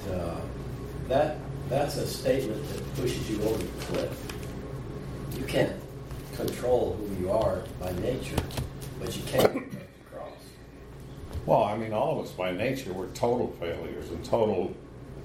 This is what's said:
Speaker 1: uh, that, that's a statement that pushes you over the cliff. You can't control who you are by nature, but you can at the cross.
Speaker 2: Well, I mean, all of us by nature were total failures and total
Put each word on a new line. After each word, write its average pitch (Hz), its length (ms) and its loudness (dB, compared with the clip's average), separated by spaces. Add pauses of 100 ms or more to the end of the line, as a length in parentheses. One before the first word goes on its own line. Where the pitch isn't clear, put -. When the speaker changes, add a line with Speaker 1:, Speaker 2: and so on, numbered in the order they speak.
(120)
Speaker 1:
uh, 85 300 -2 (680)
that, - 300 4 (320)
that's - 280 2
a - 100 0
statement - 600 2
that - 260 -4
pushes - 340 0
you 104 140 0
over 107 140 4
the 95 280 -4
cliff. - 480 -2 (1040)
You - 80 -2
can't - 300 4 (600)
control - 640 2
who 98 240 -2
you 92 80 2
are 92 320 4 (160)
by 92 140 -2
nature, - 440 0 (640)
but - 160 -4
you - 80 -4
can - 180 4
at - 300 4
the - 80 -6 (320)
cross. - 200 -10 (1120)
Speaker 2:
Well, 127 180 8
I 104 140 2
mean, 110 160 -2
all 127 260 2
of 92 60 -2
us - 60 -8
by 92 200 0
nature 98 420 0
were 92 140 -4
total 120 520 2
failures 78 500 -4
and - 140 -6
total 101 500 4 (520)